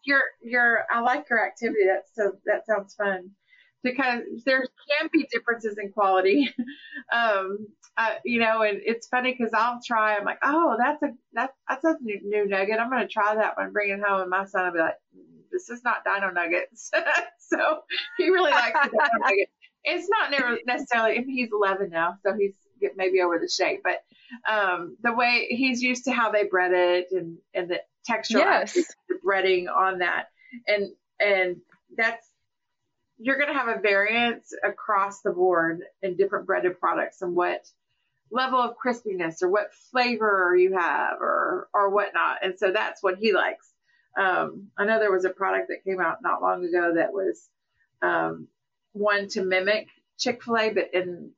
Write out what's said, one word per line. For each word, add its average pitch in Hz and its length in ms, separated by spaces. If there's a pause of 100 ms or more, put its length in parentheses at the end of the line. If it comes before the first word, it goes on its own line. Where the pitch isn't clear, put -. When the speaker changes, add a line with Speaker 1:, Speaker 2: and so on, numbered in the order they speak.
Speaker 1:
your, 277 200 (200)
your, 233 480
I 233 100
like 262 280
your 220 160
activity. 220 420
That's - 280
so, 196 320
that - 200
sounds 202 280
fun. 196 380 (500)
Because 247 420 (200)
there 262 160
can 294 520
be 294 180
differences 226 520
in 196 100
quality. 196 600
<laughs> 240 100 (480)
Um, 208 540 (300)
uh, 226 180 (100)
you 240 140
know, 220 240
and 202 220
it's 226 240
funny 254 260
'cause 240 180
I'll 240 320
try, 214 320
I'm 202 80
like, - 200
"Oh, 285 340
that's 294 240
a, 285 60 (240)
that, 247 180 (180)
that's 269 140
a 320 180
new, 208 220
new 208 240
nugget. 202 320
I'm 233 100
gonna 240 200
try 214 260
that 208 220
one, 190 160
bring 202 180
it 202 100
home." 202 200
And 185 100
my 190 140
son 190 220
will 175 60
be 170 60
like, 160 160 (560)
"This - 200
is 240 120
not 240 220
dino 196 260
nuggets." 175 640
<laughs> 330 60 (380)
So 320 420 (360)
he 339 120
really 370 240
likes 330 280
the 277 100
dino 254 180
Speaker 2:
<laughs> - 100
Speaker 1:
nugget. 262 300 (340)
It's 349 260
not 392 220
never 247 360
necessarily, 240 500
and 254 100
he's 254 260
eleven 190 380
now, 170 340
so 285 100
he's 202 200 (260)
get-, 202 160
maybe 370 260
over 170 180
the 175 80
shape, 381 340
but, - 220 (440)
um, 185 540
the 233 100
way 240 380
he's 247 320
used 247 220
to 254 80
how 233 180
they 208 140
bread 180 280
it 180 380
and, 170 280 (160)
and 170 140
the 175 120 (240)
texture 226 340
Speaker 2:
Yes. 339 380
Speaker 1:
of 349 80 (240)
the 359 140
breading 185 460
on 190 300
that. 175 280 (420)
And, 202 220 (280)
and 185 380 (400)
that's, 226 280 (920)
you're 269 200
gonna 294 200
have 240 100
a 208 120
variance 214 720 (120)
across 196 580
the 196 80
board 175 520 (200)
in 185 140
different 190 300
breaded 180 340
products - 400
and 180 140
what 180 320 (640)
level 254 300
of 240 160
crispiness 185 640
or 180 80
what 208 240 (160)
flavor 214 640
you 185 220
have 156 420
or, - 540
or 202 160
whatnot. 170 520
And 185 140
so 196 160
that's 208 300
what 190 160
he 214 140
likes. 123 360 (480)
Um, 185 520 (100)
I 202 60
know 220 160
there 208 120
was 185 120
a 185 60
product 190 380
that - 160
came 190 160
out 165 220
not 175 180
long 185 240
ago 170 300
that - 180
was, - 360 (540)
um, 165 460 (440)
one 202 360
to 202 140
mimic 190 460 (300)
Chick-fil-A, 233 520
but 190 240
in 175 440